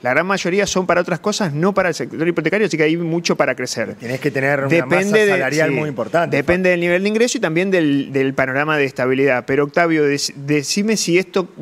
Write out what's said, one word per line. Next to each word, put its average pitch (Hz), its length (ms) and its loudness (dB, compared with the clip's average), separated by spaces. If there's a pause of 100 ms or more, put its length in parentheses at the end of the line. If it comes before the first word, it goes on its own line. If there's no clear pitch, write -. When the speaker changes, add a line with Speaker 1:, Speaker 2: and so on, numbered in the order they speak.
Speaker 1:
La 123 80 0
gran 160 160 2
mayoría 190 400 0
son 190 180 -2
para 175 160 2
otras 175 180 -2
cosas, 208 320 -2
no 170 220 0
para 185 160 0
el 156 60 -2
sector 123 320 -4
hipotecario, 175 400 0
así 156 100 -4
que 156 60 4
hay 160 120 2
mucho 170 400 -2
para 135 200 0
crecer. 120 400 -6
Speaker 2:
Tenés 123 240 -6
que 147 100 0
tener 139 300 0
una 135 80 -2
Speaker 1:
Depende 165 380 2
Speaker 2:
masa 208 120 2
Speaker 1:
de, 214 120 4
Speaker 2:
salarial 156 420 0
Speaker 1:
sí, - 40 0
Speaker 2:
muy 151 140 -2
importante. 139 480 -2
Speaker 1:
depende 180 320 2
del 175 100 2
nivel 175 220 2
de 202 80 0
ingreso 233 300 0
y - 20 -4
también 180 300 0
del, 143 420 0
del 135 220 0
panorama 139 420 0
de 139 80 2
estabilidad. 131 640 0
Pero, 143 160 2
Octavio, 160 440 2
dec-, 143 280 -2
decime 151 600 -2
si 175 220 0
esto 180 280 0 (160)